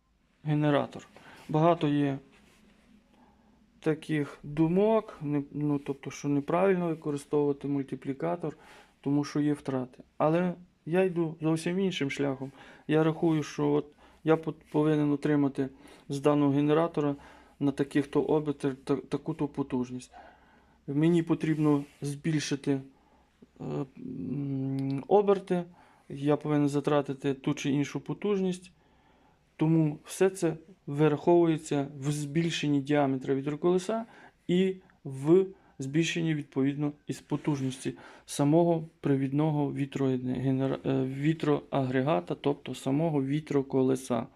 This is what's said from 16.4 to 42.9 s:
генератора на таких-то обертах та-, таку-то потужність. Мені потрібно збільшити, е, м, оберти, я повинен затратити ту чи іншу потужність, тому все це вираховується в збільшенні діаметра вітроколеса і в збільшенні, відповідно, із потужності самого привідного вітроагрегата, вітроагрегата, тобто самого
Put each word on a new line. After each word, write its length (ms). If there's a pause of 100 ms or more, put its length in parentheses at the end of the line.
генератора 640 (440)
на 120
таких-то 500
обертах 520 (100)
та-, 120
таку-то 520
потужність. 640 (760)
Мені 360
потрібно 600 (160)
збільшити, 720
е, 80 (1160)
м, 1120
оберти, 560 (440)
я 280
повинен 320
затратити 640
ту 200
чи 160
іншу 300
потужність, 720 (840)
тому 480
все 260
це 260 (300)
вираховується 1040 (100)
в 120
збільшенні 680
діаметра 540
вітроколеса 720 (400)
і 300 (280)
в 420 (320)
збільшенні, 560
відповідно, 580 (140)
із 140
потужності 760 (280)
самого 640 (120)
привідного 720
вітроагрегата, 1300
вітроагрегата, 1300
тобто 400
самого 500